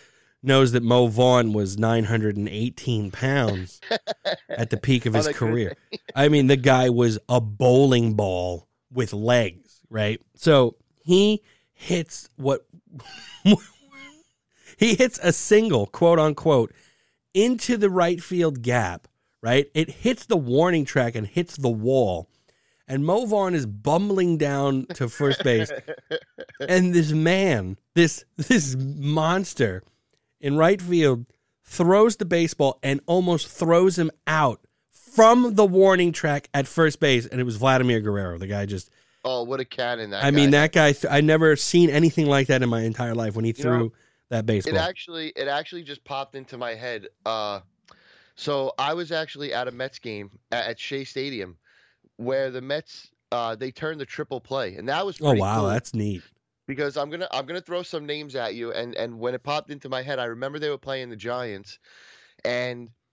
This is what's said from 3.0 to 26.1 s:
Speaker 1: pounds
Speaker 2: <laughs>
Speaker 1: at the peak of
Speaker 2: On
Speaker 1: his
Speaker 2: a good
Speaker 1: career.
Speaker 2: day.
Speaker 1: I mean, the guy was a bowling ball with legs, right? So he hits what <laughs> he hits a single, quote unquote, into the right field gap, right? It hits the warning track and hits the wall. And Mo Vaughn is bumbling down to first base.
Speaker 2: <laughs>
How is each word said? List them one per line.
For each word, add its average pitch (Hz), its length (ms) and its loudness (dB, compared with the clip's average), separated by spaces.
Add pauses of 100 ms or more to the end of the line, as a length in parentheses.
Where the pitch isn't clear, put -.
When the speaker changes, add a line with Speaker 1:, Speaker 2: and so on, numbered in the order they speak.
Speaker 1:
pounds 110 720 -4 (360)
Speaker 2:
<laughs> - 320 -10
Speaker 1:
at 117 220 -6
the 110 60 -2
peak 127 300 0
of 113 80 -2
Speaker 2:
On 110 40 2
Speaker 1:
his - 100 0
Speaker 2:
a 147 40 -4
good - 60 -8
Speaker 1:
career. 113 380 -2 (160)
Speaker 2:
day. 214 60 -12 (160)
Speaker 1:
I 139 140 4
mean, 147 200 4
the 139 80 6
guy 127 340 4
was 117 280 2 (100)
a 123 120 2
bowling 123 760 4
ball 90 520 -4 (260)
with 123 200 -4
legs, 107 680 -2 (100)
right? 107 300 -4 (140)
So 135 420 4 (260)
he 202 400 2 (300)
hits - 640 -6
what 139 300 -4 (800)
<laughs> - 0 - (1300)
he 220 180 4
hits 254 280 0
a 175 100 2
single, 208 540 2
quote 170 320 2
unquote, 151 540 0 (600)
into 240 420 2
the 202 140 2
right 175 320 0
field 160 400 -2
gap, 113 460 -2 (340)
right? 127 320 0
It 156 160 -2
hits - 360 -4
the 220 100 0
warning 151 480 2
track 123 300 -2
and 110 120 -4
hits 175 300 -6
the 135 140 0
wall. 110 580 0 (600)
And 139 160 -2
Mo 196 200 0
Vaughn 202 300 -2
is 143 120 -2
bumbling 170 720 0
down 139 580 -2
to 127 140 -4
first 139 360 -2
base. 113 320 2
Speaker 2:
<laughs> 131 40 -12 (880)